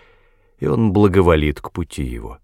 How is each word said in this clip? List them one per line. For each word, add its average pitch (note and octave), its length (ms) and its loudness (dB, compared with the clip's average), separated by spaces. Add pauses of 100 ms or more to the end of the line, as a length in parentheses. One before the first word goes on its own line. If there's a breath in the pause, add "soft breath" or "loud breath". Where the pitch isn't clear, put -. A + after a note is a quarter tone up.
(580 soft breath)
и - 80 -6
он G#2+ 260 0
благоволит F2 680 2
к - 100 -14
пути D#2+ 340 -8
его. A#1 400 -12